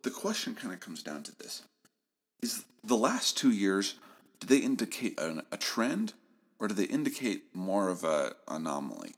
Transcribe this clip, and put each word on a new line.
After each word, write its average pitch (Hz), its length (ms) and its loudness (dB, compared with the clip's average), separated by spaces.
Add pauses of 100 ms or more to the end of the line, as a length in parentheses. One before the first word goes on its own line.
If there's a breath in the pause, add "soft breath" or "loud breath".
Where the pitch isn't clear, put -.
the 127 80 -2
question 190 440 -4
kinda 92 240 -8
comes 78 240 -12
down 76 200 -8
to - 140 -14
this. - 260 -12 (800)
Is - 240 -4 (180)
the 220 140 2
last 170 400 2
two 139 140 6
years, 98 460 4 (440 loud breath)
do - 60 -10
they 135 100 8
indicate 117 640 0
an, 80 220 -2 (100)
a - 60 -6
trend, 160 560 0 (440)
or 107 100 0
do 104 60 0
they 98 100 4
indicate 131 720 -2
more 95 360 2
of 90 120 -2
a 76 320 2 (140)
anomaly? 69 680 -4